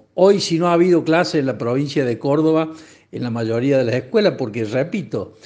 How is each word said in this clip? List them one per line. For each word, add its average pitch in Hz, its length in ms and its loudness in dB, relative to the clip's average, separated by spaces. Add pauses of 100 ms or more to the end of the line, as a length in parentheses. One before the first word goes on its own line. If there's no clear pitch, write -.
(140)
hoy 196 260 4
si 160 180 -2
no 175 100 0
ha 175 60 4
habido 170 300 4
clase 160 340 0
en 135 80 0
la 120 100 -4
provincia 135 480 -2
de 120 140 -2
Córdoba, 156 560 0 (380)
en 123 100 -8
la 123 80 -4
mayoría 117 480 0
de 123 60 2
las 113 100 0
escuelas, 165 420 0
porque 113 280 -4
repito, 127 720 -6 (120)